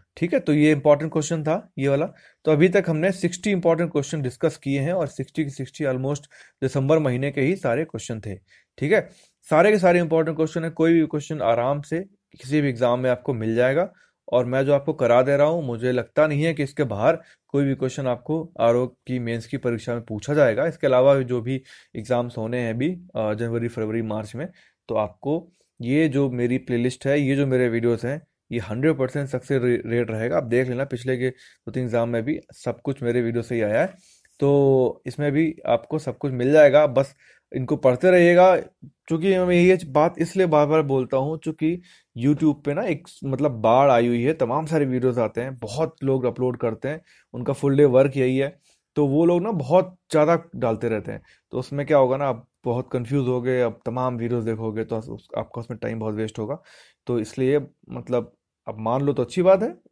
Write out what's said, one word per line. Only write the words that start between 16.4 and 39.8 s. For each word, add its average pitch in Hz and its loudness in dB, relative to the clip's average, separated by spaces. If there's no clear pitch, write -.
है 165 0
कि 151 -4
इसके 143 -4
बाहर 117 0
कोई 139 0
भी 135 0
क्वेश्चन 131 -6
आपको 151 -6
आरओ 120 2
की 127 -8
मेंस 117 -6
की 139 -8
परीक्षा 120 -4
में 117 -8
पूछा 110 -8
जाएगा। 139 2
इसके 151 -4
अलावा 135 4
जो 123 -4
भी 131 -6
एग्जाम्स 120 -4
होने 117 -4
हैं 113 -4
अभी, 131 -4
अ, 107 -2
जनवरी, 117 -4
फरवरी, 113 -4
मार्च 110 -8
में, 156 -10
तो 117 -6
आपको 139 -4
ये 143 2
जो 139 0
मेरी 123 -2
प्लेलिस्ट 123 -4
है, 147 2
ये 139 0
जो 139 0
मेरे 127 2
वीडियोज़ 117 -2
हैं, 147 -8
ये 117 -4
हंड्रेड 123 -2
परसेंट 135 -4
सक्सेस 127 -2
रे-, 120 0
रेट 113 -2
रहेगा। 113 -2
आप 143 0
देख 123 0
लेना, 127 -4
पिछले 127 -4
के 127 -2
दो - -14
तीन 127 -4
एग्जाम 117 -2
में 117 -2
भी 147 -4
सब - -8
कुछ 135 -6
मेरे 120 0
वीडियो 117 -2
से 120 -6
ही 113 0
आया 107 0
है। 185 -4
तो 139 2
इसमें 143 -4
भी 156 0
आपको 120 -2
सब 127 -8
कुछ 143 -4
मिल 127 0
जाएगा, 151 8
बस 139 -2
इनको 135 -2
पढ़ते 131 4
रहिएगा। 175 8
चूँकि 185 0
मैं 180 2
ये 180 6